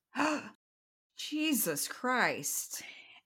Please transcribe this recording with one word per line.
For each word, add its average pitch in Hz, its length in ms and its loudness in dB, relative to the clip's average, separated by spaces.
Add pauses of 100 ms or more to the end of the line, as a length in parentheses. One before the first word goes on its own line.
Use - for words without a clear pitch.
(160)
<gasps> 294 280 2 (720)
Jesus 294 720 0
Christ. 185 960 0 (420)